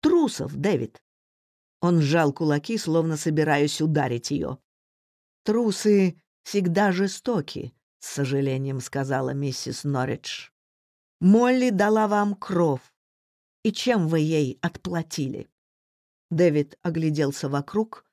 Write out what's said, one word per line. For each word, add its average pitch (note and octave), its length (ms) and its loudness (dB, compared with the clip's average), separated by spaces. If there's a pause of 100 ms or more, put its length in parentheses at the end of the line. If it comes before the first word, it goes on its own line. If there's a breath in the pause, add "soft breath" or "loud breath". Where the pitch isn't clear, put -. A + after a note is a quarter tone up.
«Трусов, D4+ 540 2
Дэвид». C#3 480 -2 (760)
Он F3 200 4
сжал D3 320 2
кулаки, D3+ 440 -2
словно D#3+ 400 -2
собираясь D3+ 640 0
ударить C#3 500 -2
её. C3+ 260 -6 (840)
«Трусы G#3 760 2 (240)
всегда F#3+ 480 0
жестоки», F#3 840 -4 (260)
с - 100 -16
сожалением C3+ 680 -2
сказала C3+ 520 -4
миссис C#3 520 -6
Норридж. C3 680 -4 (720)
«Молли B3 480 6
дала G#3+ 380 2
вам G#3 260 0
кров. E3+ 480 0 (800)
И A3 100 0
чем G#3+ 360 0
вы D#3+ 140 2
ей D3+ 420 0
отплатили?» E3 840 -6 (840)
Дэвид D#3 500 2
огляделся D#3 680 -2
вокруг C#3+ 640 -4